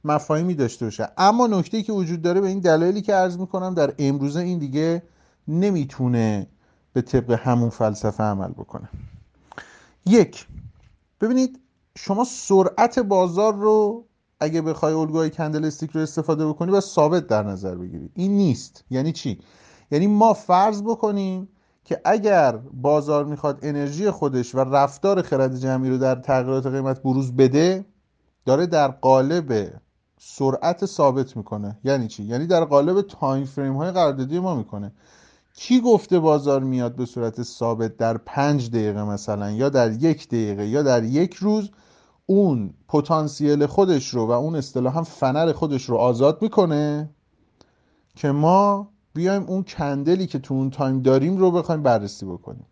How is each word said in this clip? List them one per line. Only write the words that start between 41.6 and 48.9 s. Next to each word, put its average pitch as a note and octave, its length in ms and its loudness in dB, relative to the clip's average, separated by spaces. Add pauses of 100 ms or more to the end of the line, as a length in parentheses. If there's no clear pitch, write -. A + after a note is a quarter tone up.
اون D#3 480 2 (140)
پتانسیل D3 760 0
خودش D#3+ 420 2
رو A#2 180 0
و A2+ 40 -2
اون C#3 240 0
اصطلاحاً C#3 480 -2
فنر D3+ 500 0
خودش C#3+ 320 -4
رو A#2+ 120 -2
آزاد B2+ 460 2
می‌کنه D3+ 680 0 (1040)
که D3 140 -2
ما G3 580 2 (260)